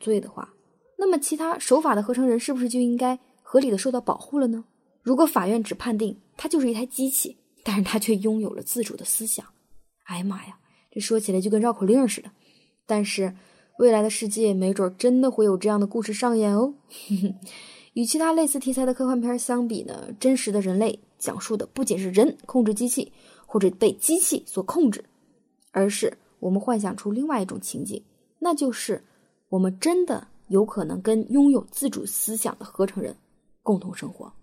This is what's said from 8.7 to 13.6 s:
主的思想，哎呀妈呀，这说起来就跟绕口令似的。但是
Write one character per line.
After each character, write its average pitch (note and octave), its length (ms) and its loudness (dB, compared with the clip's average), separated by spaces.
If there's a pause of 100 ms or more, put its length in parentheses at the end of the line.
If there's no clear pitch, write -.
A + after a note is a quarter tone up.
主 - 140 -8
的 - 80 -14
思 - 220 -4
想， - 200 -6 (580)
哎 F3 140 -12
呀 F#3 60 -6
妈 G3 220 -6
呀， F#3+ 120 -20 (320)
这 G#3+ 100 -10
说 A3 200 0
起 G#3 120 -4
来 F#3 80 2
就 G3+ 100 0
跟 G#3 100 4
绕 A#3 120 2
口 A3+ 140 -4
令 B3 220 6
似 - 120 -6
的。 - 100 -20 (560)
但 G#3 180 0
是 F#3+ 320 -2 (420)